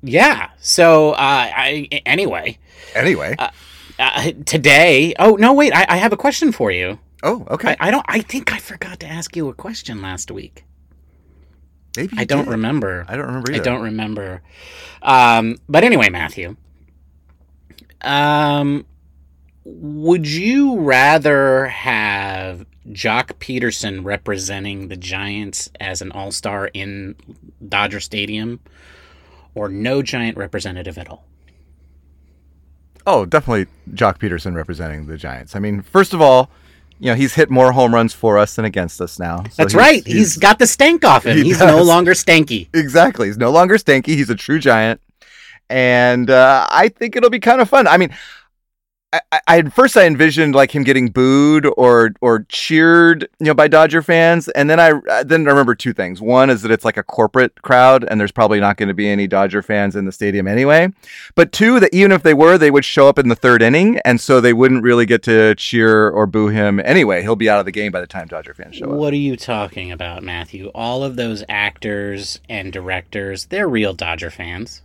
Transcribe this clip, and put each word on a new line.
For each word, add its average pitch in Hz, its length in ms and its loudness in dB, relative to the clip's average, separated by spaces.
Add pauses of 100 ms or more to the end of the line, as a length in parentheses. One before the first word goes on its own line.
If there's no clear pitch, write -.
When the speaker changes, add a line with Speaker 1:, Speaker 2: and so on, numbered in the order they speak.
Speaker 1:
yeah. 170 560 0
So, 156 540 2
uh, - 40 -4
I, 139 680 -4 (180)
anyway. 120 540 -6 (340)
Speaker 2:
Anyway. 113 460 -4
Speaker 1:
Uh, - 100 -6 (480)
uh, 131 340 -4 (140)
today. 151 720 2
Oh, 214 200 4
no, 233 160 4
wait. 285 220 2
I, 185 140 2
I 170 80 0
have 214 160 -2
a 190 40 -6
question 285 340 -2
for 113 180 -4
you. 90 300 -6 (240)
Speaker 2:
Oh, 208 260 -6
okay. 160 300 -4
Speaker 1:
I, 156 80 -2
I 202 40 0
don't, 277 160 -2
I 226 140 -4
think - 320 -8
I - 60 -12
forgot 180 400 -18
to 160 80 -18
ask 160 280 -14
you 156 140 -8
a 120 60 -16
question 123 480 -16
last 92 260 -14
week. 98 320 -18 (1400)
Speaker 2:
Maybe 196 160 -10
you 214 80 -10
Speaker 1:
I - 40 -6
don't 143 180 -4
Speaker 2:
did. 131 80 -8
Speaker 1:
remember. 110 560 -6
Speaker 2:
I 98 80 -12
don't 135 120 -10
remember 127 260 -10
Speaker 1:
I - 20 -6
Speaker 2:
either. 131 80 -6
Speaker 1:
don't 123 200 -4
remember. 107 580 -10 (600)
Um, 117 540 2 (140)
but 160 160 4
anyway, 143 240 2
Matthew, 87 480 -10 (1400)
um, 143 840 -2 (760)
would 156 640 -4
you 233 520 -2
rather 139 880 2
have 98 1000 -8 (260)
Jock 113 480 -6
Peterson 110 640 -8
representing 98 840 -10
the 95 80 -16
Giants 98 720 -12 (100)
as 95 220 -12
an 95 100 -16
all-star 98 640 -10
in 98 420 -14 (520)
Dodger 202 320 -4
Stadium 113 600 -12 (960)
or 104 140 -10
no 117 320 -4
Giant 120 360 -8
representative 90 600 -12
at 76 120 -20
all? - 160 -20 (1800)
Speaker 2:
Oh, 190 180 0
definitely 110 420 -2 (260)
Jock 98 260 -2
Peterson 90 360 -8
representing 78 520 -12
the 78 100 -16
Giants. 65 380 -16
I 101 40 -8
mean, 101 220 -6
first 190 320 0
of 170 80 0
all, 131 280 6 (500)
you - 120 -6
know, 120 40 0
he's 131 200 0
hit 156 140 2
more 127 220 4
home 123 220 2
runs 117 200 0
for 104 240 0
us 104 180 0
than 110 100 -6
against 90 360 -8
us 87 180 -12
now. 87 240 -8
So 113 200 -4
Speaker 1:
That's 101 100 -2
Speaker 2:
he's, - 20 2
Speaker 1:
right. 247 300 4
Speaker 2:
he's 117 100 -6
Speaker 1:
He's 208 220 0
got 208 220 2
the 240 80 4
stank 320 360 2
off 147 220 4
him. 139 120 2
Speaker 2:
He 147 60 2
Speaker 1:
He's 170 160 0
Speaker 2:
does. 185 160 6
Speaker 1:
no 165 80 6
longer 175 300 4
stanky. 147 600 0
Speaker 2:
Exactly. 156 540 2
He's 107 100 -8
no 120 140 0
longer 185 240 4
stanky. 139 340 0
He's 139 200 0
a 117 60 -2
true 147 240 -4
Giant. 113 420 0 (680)
And, 123 600 2
uh, 131 400 6
I 180 200 2
think 226 260 -8
it'll 240 160 4
be 240 80 -4
kind 240 200 2
of 220 80 2
fun. 262 200 4
I 160 100 4
mean, 180 140 2 (1000)
I, 160 100 -4 (100)
I, 156 160 0
I, 170 120 6
at 151 140 -4
first 254 240 2
I 190 80 8
envisioned, 151 480 2
like, 135 220 4
him 143 80 -2
getting 127 240 0
booed 139 580 2 (100)
or, 117 460 4
or 113 280 0
cheered, 165 800 2 (120)
you 156 80 -2
know, 151 80 2
by 151 120 4
Dodger 156 360 4
fans, 165 460 2
and 143 200 0
then 160 100 4
I, 165 120 8
uh, 127 320 -2
then 151 240 0
I - 20 2
remember 139 240 4
two 120 180 -4
things. 92 300 -8
One 127 300 4
is 110 100 0
that 110 80 -6
it's, 110 160 0
like, 110 120 -2
a 104 60 -8
corporate - 600 -2
crowd, 131 400 4
and 107 160 -4
there's 104 120 -2
probably 104 280 0
not 101 180 0
gonna 98 160 -4
be 104 160 -4
any 101 160 -2
Dodger 98 380 0
fans 101 320 -2
in 101 100 -4
the 95 60 -6
stadium 98 360 -4
anyway. 143 420 2 (440)
But 170 180 2
two, 233 280 2
that 185 160 4
even 196 160 6
if 180 100 2
they 160 140 4
were, 165 240 6
they 151 100 6
would 139 160 2
show 139 240 4
up 135 80 2
in 135 120 2
the 113 60 0
third 120 280 4
inning, 170 420 2
and 120 160 2
so 131 180 4
they 120 140 4
wouldn't 127 300 2
really 120 240 2
get 117 160 0
to 110 320 2
cheer 110 560 0
or 107 160 0
boo 107 220 -2
him 104 360 -2
anyway. 110 380 0
He'll 110 120 -2
be 107 140 0
out 104 100 4
of 95 60 -4
the 95 60 -10
game 104 200 -8
by 90 100 -8
the 87 60 -14
time 87 200 -14
Dodger 78 260 -16
fans - 220 -20
show - 100 -14
up. 139 60 -10
Speaker 1:
What 147 220 -4
are 143 40 -4
you 143 180 -4
talking 101 560 -10
about, 87 300 -12
Matthew? 90 540 -14
All 120 280 -6
of 131 120 -8
those 113 340 -8
actors 101 920 -8 (100)
and 98 220 -12
directors, 92 760 -12
they're 196 220 -6
real 107 260 -4
Dodger 85 360 -10
fans. 90 540 -16